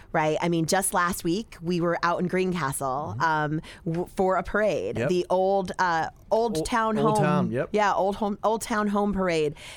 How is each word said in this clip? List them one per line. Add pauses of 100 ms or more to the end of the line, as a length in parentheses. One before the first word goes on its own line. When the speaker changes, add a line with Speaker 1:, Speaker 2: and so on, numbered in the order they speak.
(120)
Speaker 1:
right?
I
mean,
just
last
week,
we
were
out
in
Greencastle,
Speaker 2:
Mm-hmm.
Speaker 1:
um, (260)
w-,
for
a
parade,
Speaker 2:
Yep.
Speaker 1:
the
old,
uh, (220)
Old
Speaker 2:
Old,
Speaker 1:
Town
Speaker 2:
Old
Speaker 1:
Home.
Speaker 2:
Town,
yep.
Speaker 1:
Yeah,
Old
Home,
Old
Town
Home
Parade. (220)